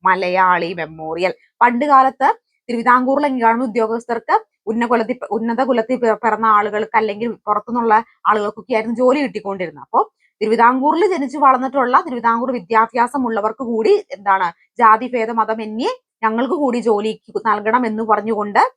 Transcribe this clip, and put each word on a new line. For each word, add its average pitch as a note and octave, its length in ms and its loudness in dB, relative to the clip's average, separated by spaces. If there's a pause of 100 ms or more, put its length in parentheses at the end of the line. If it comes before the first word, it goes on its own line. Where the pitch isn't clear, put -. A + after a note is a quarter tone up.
മലയാളി F3+ 680 0
മെമ്മോറിയൽ. D#3+ 600 -6 (280)
പണ്ട് A#3+ 240 2
കാലത്ത് C4+ 420 4 (420)
തിരുവിതാംകൂറിലെ B3+ 600 2
ഗവൺമെന്റ് A#3+ 400 0
ഉദ്യോഗസ്ഥർക്ക് A3+ 680 -2 (320)
ഉന്നകുലത്തിൽ, A#3 500 -2 (140)
ഉന്നത A#3 300 -2
കുലത്തിൽ B3 340 0
പി-, A3 280 0
പിറന്ന A3 220 0
ആളുകൾക്ക് G#3+ 520 2
അല്ലെങ്കിൽ G#3+ 360 -2
പുറത്തുനിന്നുള്ള A3+ 600 -2 (340)
ആളുകൾക്കൊക്കെ G#3 460 -2
ആയിരുന്നു A3 220 -2
ജോലി B3+ 240 2
കിട്ടിക്കൊണ്ടിരുന്നത്. F#3+ 640 -6
അപ്പോ - 180 0 (400)
തിരുവിതാംകൂറിൽ B3+ 680 2
ജനിച്ചു C#4+ 300 -4
വളർന്നിട്ടുള്ള C4 640 2
തിരുവിതാംകൂർ A#3+ 500 -2
വിദ്യാഭ്യാസമുള്ളവർക്ക് A3+ 1120 -2
കൂടി A3+ 300 0 (180)
എന്താണ് F#3+ 360 0 (300)
ജാതി A3+ 300 4
ഭേദ A#3 240 -4
മതം A3 300 -2
എന്നെ A3 280 -4 (340)
ഞങ്ങൾക്ക് A#3 300 0
കൂടി C#4+ 260 0
ജോലിക്ക് G#3+ 640 -2
നൽകണം A3 400 0
എന്ന് A3 180 -4
പറഞ്ഞുകൊണ്ട് G#3 580 0 (160)